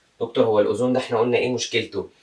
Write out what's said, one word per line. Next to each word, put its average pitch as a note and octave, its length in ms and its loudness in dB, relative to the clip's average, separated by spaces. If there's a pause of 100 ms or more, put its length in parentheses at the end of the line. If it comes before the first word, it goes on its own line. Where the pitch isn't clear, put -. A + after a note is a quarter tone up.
(220)
دكتور A#2 240 2
هو G#2+ 140 4
الاوزون A2+ 340 2
ده A#2+ 60 0
احنا A#2 200 -2
قلنا A#2+ 180 2
ايه B2+ 160 0
مشكلته؟ - 560 -6 (140)